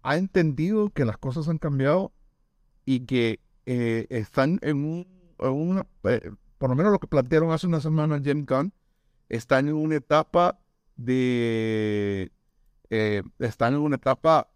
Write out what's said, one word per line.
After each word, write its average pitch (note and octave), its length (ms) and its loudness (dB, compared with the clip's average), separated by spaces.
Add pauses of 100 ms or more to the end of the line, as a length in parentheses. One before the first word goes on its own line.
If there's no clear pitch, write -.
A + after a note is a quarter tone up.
ha D3+ 140 0
entendido F#3 720 0
que D3 160 -2
las A2 140 -2
cosas C3+ 300 -6
han D#3+ 100 -2
cambiado D3 540 0 (760)
y C3 140 0
que, A#2 400 0 (260)
eh, A#2 420 -2
están C3+ 540 0
en D3 200 -2
un, E3 240 -6 (340)
en C3 100 -2
una, E3+ 360 -2 (180)
eh, A#2 260 0 (260)
por C3 140 -2
lo B2+ 60 0
menos F#3+ 140 2
lo G3 100 2
que - 60 -10
plantearon D#3 440 2
hace D#3+ 160 -2
una E3 140 0
semana D#3 440 0
James C#3+ 220 -2
Gunn, C#3 260 -2 (560)
están C3 400 0
en D3+ 60 -2
una D#3 220 0
etapa D#3+ 640 2 (360)
de, A2 1300 0 (600)
eh, G#2+ 320 0 (160)
están A#2 360 -2
en D3 60 -2
una D3 160 -2
etapa D3+ 580 0